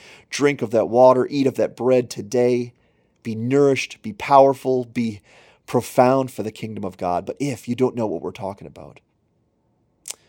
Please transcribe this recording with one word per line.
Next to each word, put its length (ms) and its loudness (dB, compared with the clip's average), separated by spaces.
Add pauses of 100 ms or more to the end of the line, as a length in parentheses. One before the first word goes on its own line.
(300)
Drink 320 -2
of 80 -6
that 180 0
water. 420 6
Eat 160 0
of 100 0
that 200 -2
bread 320 0
today. 640 -2 (500)
Be 120 -8
nourished. 680 0
Be 140 -12
powerful. 720 2
Be 340 -6 (460)
profound 640 0
for 120 -12
the 80 -6
kingdom 340 -12
of 120 -10
God. 300 -4
But 120 -10
if 300 -6
you 60 -4
don't 200 0
know 120 -4
what 160 -6
we're 80 -8
talking 360 -12
about, 340 -20 (1300)